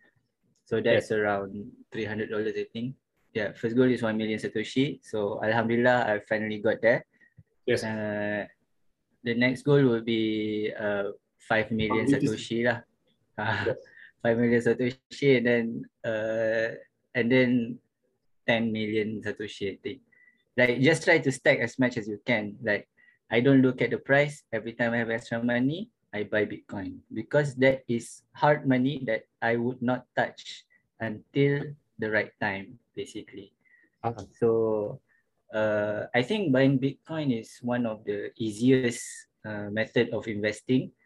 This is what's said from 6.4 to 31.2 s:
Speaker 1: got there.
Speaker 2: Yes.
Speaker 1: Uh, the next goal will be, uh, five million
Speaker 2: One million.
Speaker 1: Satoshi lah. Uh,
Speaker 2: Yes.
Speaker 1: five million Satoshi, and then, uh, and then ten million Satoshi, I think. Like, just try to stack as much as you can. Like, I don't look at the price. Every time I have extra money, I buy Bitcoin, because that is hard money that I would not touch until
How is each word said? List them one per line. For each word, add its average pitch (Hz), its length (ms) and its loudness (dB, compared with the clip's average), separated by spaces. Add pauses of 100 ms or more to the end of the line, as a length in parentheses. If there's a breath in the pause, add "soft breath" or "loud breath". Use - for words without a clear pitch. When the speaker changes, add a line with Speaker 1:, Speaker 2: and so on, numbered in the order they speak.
Speaker 1:
got 107 240 0
there. 127 240 4 (560 soft breath)
Speaker 2:
Yes. 120 160 0
Speaker 1:
Uh, 104 640 -4 (800)
the 120 80 -2
next 123 320 0
goal 143 160 6
will 117 240 4
be, 107 640 -2
uh, 101 480 -4 (240)
five 110 320 0
million 110 320 0
Speaker 2:
One 139 80 4
million. - 160 2
Speaker 1:
Satoshi 113 400 -4
lah. 117 160 -2 (560)
Uh, 104 320 -2
Speaker 2:
Yes. - 80 -8 (420 loud breath)
Speaker 1:
five 117 160 2
million 120 240 4
Satoshi, 123 800 2
and 117 100 0
then, 120 140 4 (420)
uh, 113 720 -2 (380)
and 117 100 2
then 123 540 2 (640)
ten 113 240 0
million 107 480 -2
Satoshi, 101 560 -8
I - 80 -14
think. 101 160 -10 (560 soft breath)
Like, 123 240 2
just 147 240 4
try 165 160 6
to 143 140 2
stack 139 260 2
as 117 160 -4
much 123 240 0
as 104 80 -6
you 104 160 -8
can. 104 400 -2
Like, 104 240 -2 (460 soft breath)
I 117 80 4
don't 135 240 6
look 127 160 0
at 120 100 0
the 113 80 -2
price. 147 540 0
Every 113 240 -6
time 117 160 0
I 120 80 0
have 113 80 -2
extra 113 320 -4
money, 127 480 0 (240)
I 104 160 -6
buy 107 160 2
Bitcoin, 98 640 -8
because 139 560 -2
that 135 240 4
is - 340 -6 (140)
hard 147 320 2
money 131 400 2
that 110 160 -4 (160)
I 117 160 0
would 120 240 -4
not 123 320 -2
touch - 560 -6 (320)
until 143 720 -2 (240)